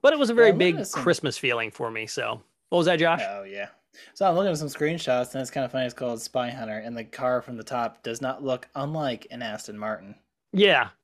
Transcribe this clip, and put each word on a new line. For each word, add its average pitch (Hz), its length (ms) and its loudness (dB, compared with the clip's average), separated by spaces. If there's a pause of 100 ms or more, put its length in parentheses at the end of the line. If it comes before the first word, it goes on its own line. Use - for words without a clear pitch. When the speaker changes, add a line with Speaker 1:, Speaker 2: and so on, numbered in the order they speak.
Speaker 1:
But 285 120 8
it 294 60 0
was 254 100 4
a 233 40 0
very 226 160 10
Speaker 2:
Yeah, - 40 6
I'm 240 60 2
looking 180 160 6
Speaker 1:
big 311 60 -4
Speaker 2:
at 285 60 -4
some - 160 -6
Speaker 1:
Christmas 151 340 2
feeling 117 340 -2
for 117 180 -6
me, 110 180 -6
so. 113 340 -6 (280)
What 175 100 2
was 160 80 4
that, 170 120 4
Josh? 165 280 2
Speaker 2:
Oh, 101 160 -8
yeah. 98 240 -10 (460)
So 196 140 2
I'm 170 80 4
looking 190 160 2
at 156 60 -2
some 151 100 -6
screenshots, 139 680 -2
and 135 80 -6
it's - 100 -8
kinda 131 180 -2
funny. 131 160 -2
It's 120 80 -6
called 120 280 -6
Spy 123 280 -4
Hunter, 113 300 -8
and 117 180 -10
the 113 80 -8
car 127 360 -2
from 120 160 -12
the 110 60 -12
top 120 400 -6
does 117 180 -6
not 135 220 -6
look 127 320 -4
unlike 143 560 -4
an 123 100 -12
Aston 107 360 -10
Martin. 104 380 -8 (360)
Speaker 1:
Yeah. 185 380 4 (140)